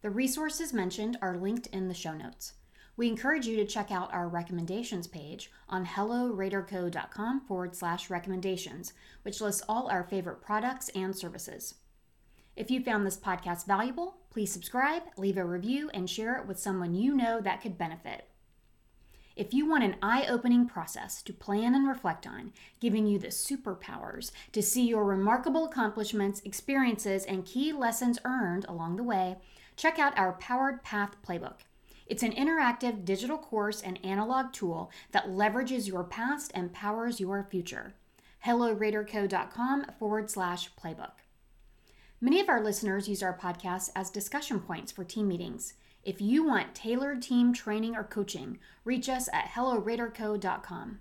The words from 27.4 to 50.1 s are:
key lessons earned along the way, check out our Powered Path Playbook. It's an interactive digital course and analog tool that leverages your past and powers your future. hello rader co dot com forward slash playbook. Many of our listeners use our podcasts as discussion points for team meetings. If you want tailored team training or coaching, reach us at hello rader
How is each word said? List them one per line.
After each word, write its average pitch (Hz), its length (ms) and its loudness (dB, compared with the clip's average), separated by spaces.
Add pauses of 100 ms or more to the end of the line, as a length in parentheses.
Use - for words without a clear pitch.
key 285 300 0
lessons 240 520 2
earned 202 440 0
along 170 280 -2
the 233 60 -2
way, 185 340 2 (380)
check 320 220 2
out 285 220 4
our 185 140 4
Powered 254 500 0
Path 202 320 -2 (120)
Playbook. - 340 -6 (440)
It's 214 160 -2
an 226 120 2
interactive 247 720 2
digital 220 340 0
course 214 420 -2
and 185 240 -8
analog 233 480 0
tool 170 380 -4 (220)
that - 160 2
leverages 214 580 2
your 185 160 -2
past 247 500 -4
and 175 180 -2
powers 226 480 -2
your 196 240 0
future. 185 520 -6 (460)
hello 240 300 4
rader 214 320 2
co 208 220 -2
dot 190 260 0
com 269 360 0 (100)
forward 214 320 -2
slash 175 460 -2
playbook. - 380 -10 (1080)
Many 285 180 8
of 403 100 4
our 240 140 6
listeners 202 460 0
use 196 140 0
our 185 120 0
podcasts 180 600 -4
as 185 160 -4
discussion 240 480 -2
points 170 320 -8
for 190 120 -8
team 208 240 0
meetings. 170 460 -4 (300)
If 196 160 -6
you 247 260 6
want 233 300 2
tailored 254 460 -2
team 240 320 6
training 226 420 0
or 214 80 -4
coaching, - 560 -4 (240)
reach 247 240 0
us 254 240 0
at - 220 0
hello 247 240 2
rader 226 360 0